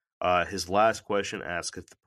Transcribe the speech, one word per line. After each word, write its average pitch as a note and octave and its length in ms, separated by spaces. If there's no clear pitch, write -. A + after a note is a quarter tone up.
uh, F2 240
his F2 240
last G#2+ 360
question G2+ 380
asks E2+ 360
if F#2 80
the - 100